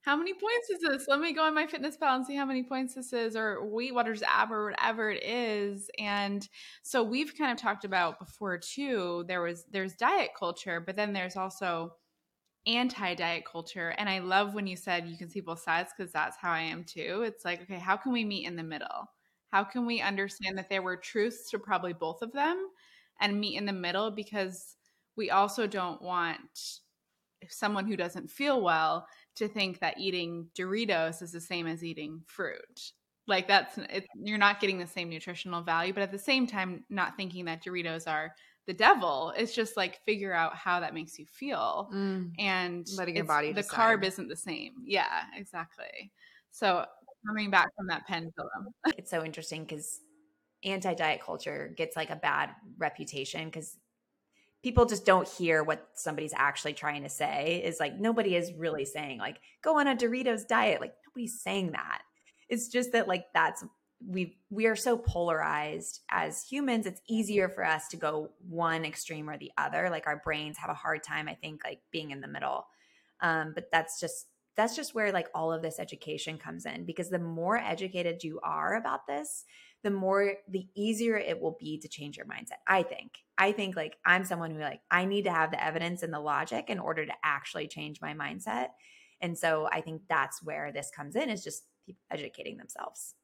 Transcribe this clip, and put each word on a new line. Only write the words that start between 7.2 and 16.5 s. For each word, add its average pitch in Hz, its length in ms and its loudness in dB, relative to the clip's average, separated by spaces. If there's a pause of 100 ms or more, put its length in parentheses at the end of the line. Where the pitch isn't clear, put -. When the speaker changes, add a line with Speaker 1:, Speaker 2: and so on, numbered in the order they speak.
Speaker 1:
kind 277 140 2
of 233 60 -2
talked 208 260 0
about 180 360 2
before 185 380 -4
too, 180 720 -2
there 180 140 0
was, 170 240 -4
there's 190 300 -2
diet 302 420 4
culture, 175 420 -2
but 190 160 -6
then 208 160 0
there's 185 240 -4
also 175 600 -4 (680)
anti-diet 185 800 0
culture. 170 540 -6
And 208 100 0
I 190 120 0
love 196 340 4
when 202 120 -2
you 185 100 -4
said 175 320 -2
you 170 100 -8
can 170 120 -10
see 196 100 -6
both 170 200 -6
sides, 170 360 0
'cause 180 160 -8
that's - 240 0
how 175 160 -2